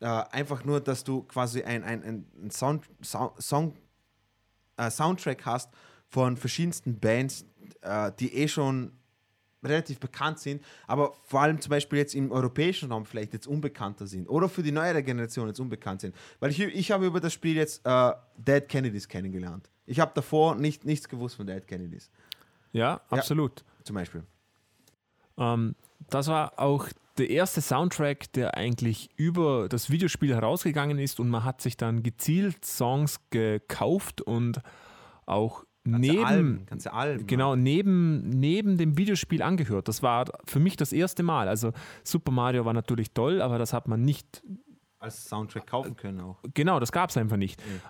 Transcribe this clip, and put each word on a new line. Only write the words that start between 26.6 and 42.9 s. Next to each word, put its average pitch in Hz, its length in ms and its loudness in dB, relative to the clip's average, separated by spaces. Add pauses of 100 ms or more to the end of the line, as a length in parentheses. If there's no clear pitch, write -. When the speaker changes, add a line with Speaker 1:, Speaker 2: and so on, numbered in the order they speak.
Speaker 2:
auch 143 280 2 (300)
der 131 120 2
erste 160 300 2
Soundtrack, 143 760 0
der 123 220 0
eigentlich 117 600 -2
über 151 520 2
das 123 220 -2
Videospiel 160 420 2
herausgegangen 143 680 0
ist 139 200 -4
und 123 100 0
man 117 140 0
hat 127 180 -4
sich 120 160 -2
dann 113 280 0
gezielt 170 600 0
Songs 139 560 0 (100)
gekauft 113 880 0
und 120 400 -2 (640)
auch 107 400 -2 (200)
Speaker 1:
Ganze 117 160 2
Speaker 2:
neben, 147 240 4
Speaker 1:
Alben, 139 420 4
ganze - 260 -10
Alben, 123 360 -2
Speaker 2:
genau, 131 220 4
Speaker 1:
ja. 127 100 2
Speaker 2:
neben, 170 680 4
neben 175 480 4
dem 156 220 4
Videospiel 185 420 2
angehört. 117 460 2
Das 110 160 -2
war 123 220 4 (200)
für - 140 0
mich 175 180 4
das 147 160 0
erste 175 300 0
Mal. 151 260 2
Also 113 240 0 (300)
Super 160 300 -2
Mario 123 320 2
war 117 80 2
natürlich 113 400 0